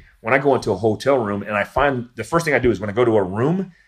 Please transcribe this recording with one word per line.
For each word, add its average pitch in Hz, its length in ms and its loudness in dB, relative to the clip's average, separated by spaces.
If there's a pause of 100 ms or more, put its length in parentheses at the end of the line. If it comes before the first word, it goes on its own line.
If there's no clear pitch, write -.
(220)
When 113 120 -2
I 139 60 4
go 143 160 2
into 117 160 -2
a 95 40 0
hotel 110 420 0
room 101 260 -4
and 107 100 -8
I 101 100 0
find, 131 520 -2
the 110 100 -8
first 165 180 0
thing 151 100 0
I 120 60 2
do 120 120 2
is 92 100 -2
when 104 80 -6
I 98 40 -6
go 120 120 2
to 113 100 4
a 101 80 4
room, 139 480 -2 (160)